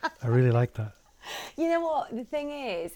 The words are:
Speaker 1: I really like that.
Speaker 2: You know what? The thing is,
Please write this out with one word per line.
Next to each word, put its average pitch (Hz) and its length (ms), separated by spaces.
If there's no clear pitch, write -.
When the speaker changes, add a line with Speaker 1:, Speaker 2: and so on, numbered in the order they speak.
Speaker 1:
I 120 60
really 123 240
like 120 240
that. 107 180
Speaker 2:
You 330 120
know 339 120
what? 311 340
The 240 80
thing 294 280
is, 202 440